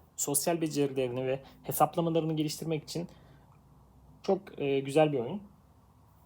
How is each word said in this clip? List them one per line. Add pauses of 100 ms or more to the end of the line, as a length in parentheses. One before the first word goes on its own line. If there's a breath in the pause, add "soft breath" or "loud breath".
(160)
sosyal
becerilerini
ve (200 loud breath)
hesaplamalarını
geliştirmek
için (1160 loud breath)
çok,
e,
güzel
bir
oyun. (840)